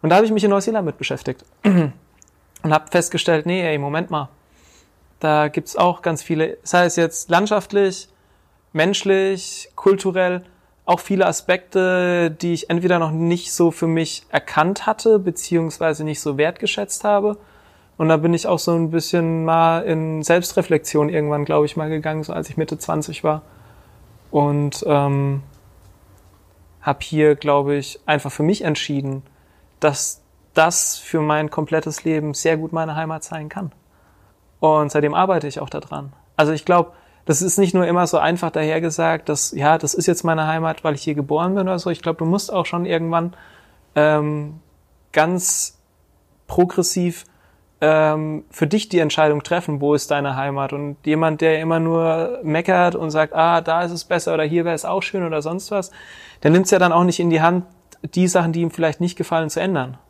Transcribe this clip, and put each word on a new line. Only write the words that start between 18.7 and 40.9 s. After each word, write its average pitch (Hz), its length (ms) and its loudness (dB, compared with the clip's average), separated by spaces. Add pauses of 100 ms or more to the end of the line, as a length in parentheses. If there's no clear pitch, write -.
ein 165 160 0
bisschen 165 560 0
mal 165 360 4
in 160 400 -2
Selbstreflexion 165 840 2
irgendwann, 147 380 -2
glaub 151 180 2
ich, 147 140 -4
mal 156 100 -4
gegangen, 156 360 -4
so - 100 -10
als 165 160 -6
ich 143 80 -8
Mitte 156 200 -4
zwanzig 156 460 -6
war. 156 160 0 (920)
Und, 147 560 0
ähm, 139 560 0 (1400)
hab 143 200 -4
hier, 151 320 4
glaub 143 360 0
ich, 143 360 -4
einfach 147 240 -2
für - 140 -4
mich 196 180 0
entschieden, 139 600 -4 (580)
dass - 400 -2 (340)
das - 440 2
für - 220 -4
mein 151 300 0
komplettes 156 540 -4
Leben 156 300 -2
sehr 160 240 0
gut 160 140 -6
meine 160 220 -4
Heimat 160 300 -8
sein 151 240 -12
kann. 180 240 -10 (880)
Und 151 320 2
seitdem 151 220 0
arbeite 175 340 0
ich 143 100 -10
auch 143 120 -10
da - 100 -8
dran. 143 320 -12 (240)
Also 151 160 4
ich 151 120 -4
glaub, 175 280 2 (320)
das 151 180 0
ist 185 160 -2
nicht 190 160 2
nur 180 120 4
immer 175 200 2
so 165 120 2
einfach 165 320 0
dahergesagt, 160 800 -2
dass, 147 240 -2
ja, 151 260 2
das 156 160 -4
ist 175 120 -2
jetzt 170 160 0
meine 160 240 0
Heimat, 160 380 -4
weil 156 100 0